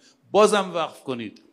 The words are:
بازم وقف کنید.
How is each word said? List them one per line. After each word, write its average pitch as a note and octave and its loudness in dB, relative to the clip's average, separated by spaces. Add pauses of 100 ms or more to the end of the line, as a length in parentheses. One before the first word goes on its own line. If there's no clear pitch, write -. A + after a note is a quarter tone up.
(320)
بازم G3+ 2
وقف D#3+ -8
کنید. A#2 -10 (120)